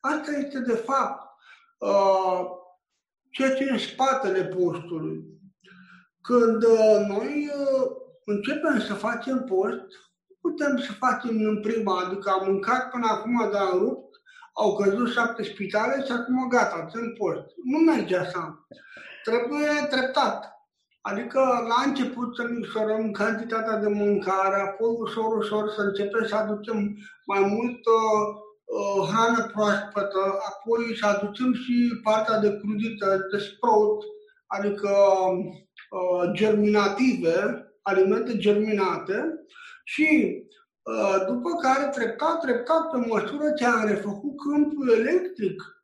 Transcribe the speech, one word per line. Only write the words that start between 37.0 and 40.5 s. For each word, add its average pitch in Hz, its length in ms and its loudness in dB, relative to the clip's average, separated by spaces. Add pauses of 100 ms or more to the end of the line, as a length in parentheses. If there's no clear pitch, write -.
alimente 208 540 2
germinate 208 1080 0 (400)
și, 302 580 2 (400)